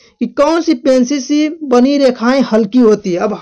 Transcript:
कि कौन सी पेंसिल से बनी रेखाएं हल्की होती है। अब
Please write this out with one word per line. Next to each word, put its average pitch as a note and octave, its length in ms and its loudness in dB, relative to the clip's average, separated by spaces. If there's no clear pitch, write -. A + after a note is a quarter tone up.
कि B3 60 -2
कौन D#4 360 0
सी E4 120 0
पेंसिल C4 460 0
से D4+ 440 -2
बनी C4 340 2
रेखाएं B3+ 440 0
हल्की A3+ 380 0
होती G#3 320 2
है। E3+ 80 -2
अब G#3 220 -4